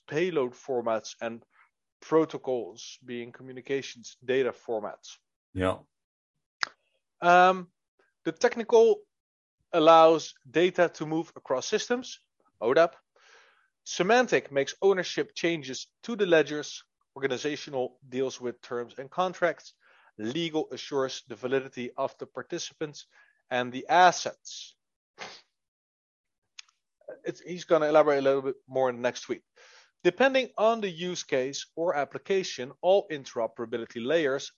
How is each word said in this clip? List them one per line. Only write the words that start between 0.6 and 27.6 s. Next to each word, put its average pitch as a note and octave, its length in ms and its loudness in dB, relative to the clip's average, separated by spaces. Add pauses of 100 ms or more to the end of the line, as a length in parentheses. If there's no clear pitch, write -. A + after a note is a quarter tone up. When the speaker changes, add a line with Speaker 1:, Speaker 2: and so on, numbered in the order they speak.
Speaker 1:
and A#2 220 -10 (580)
protocols C3 1040 -2
being A#2+ 260 -12
communications B2+ 960 -10
data B2+ 280 0
formats. - 680 -8 (340)
Speaker 2:
Yeah. F#2 240 -2 (1400)
Speaker 1:
Um, F3+ 480 6 (560)
the E3+ 80 -2
technical A3+ 680 4 (760)
allows D#3+ 580 8 (180)
data F3 440 2
to E3 100 -10
move D#3 320 -4
across B2+ 300 -4
systems, C#3 520 -4 (440)
odap. D3 300 4 (920)
Semantic G3+ 640 0
makes C#3 300 -2
ownership F#3 540 -2
changes D3+ 540 -6 (160)
to A#3 120 -8
the G3+ 80 -2
ledgers. D3+ 580 0 (320)
Organizational C3+ 840 -6 (100)
deals B2+ 320 -4
with A#2+ 220 -8
terms A#2+ 340 -10
and C3+ 140 -14
contracts. F3+ 640 -4 (420)
Legal D3+ 560 -4
assures C3 560 -6
the A#2+ 60 -14
validity B2+ 640 -4
of C3+ 200 -6
the C#3 60 -16
participants D3 800 -12 (460)
and B2 200 -4
the B2+ 200 -10
assets. - 840 2 (2500)
It's, - 180 -12
he's E3+ 220 -12